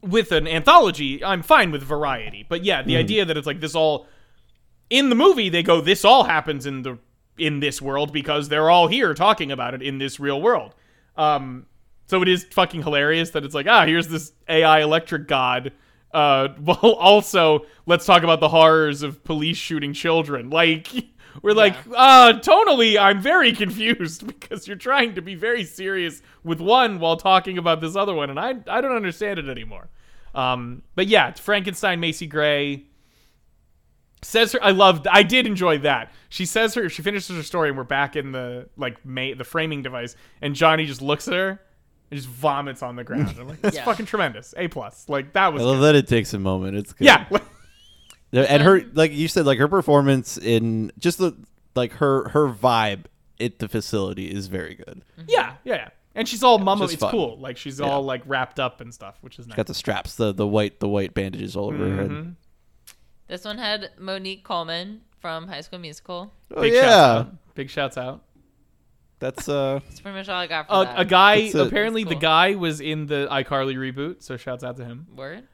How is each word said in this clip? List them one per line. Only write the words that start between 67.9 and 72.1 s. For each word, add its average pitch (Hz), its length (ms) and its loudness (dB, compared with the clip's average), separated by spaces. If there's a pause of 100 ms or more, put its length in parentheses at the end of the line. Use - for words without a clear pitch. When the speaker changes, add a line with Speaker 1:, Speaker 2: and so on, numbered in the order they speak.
Speaker 1:
out. 127 280 -12 (960)
Speaker 2:
That's, 131 280 -10
uh, 139 300 -4 (100)
Speaker 3:
That's - 120 -20
pretty 196 180 -16
much 196 100 -14
all 185 120 -8
I 175 80 -8
got 160 180 -8
for - 60 -6
Speaker 1:
Uh, 190 120 4
Speaker 3:
that. 127 160 -6
Speaker 1:
a 185 40 2
guy, 202 380 6
Speaker 2:
That's 208 120 -6
it. 143 140 2
Speaker 1:
apparently 220 340 -4
Speaker 3:
Cool. 175 80 -8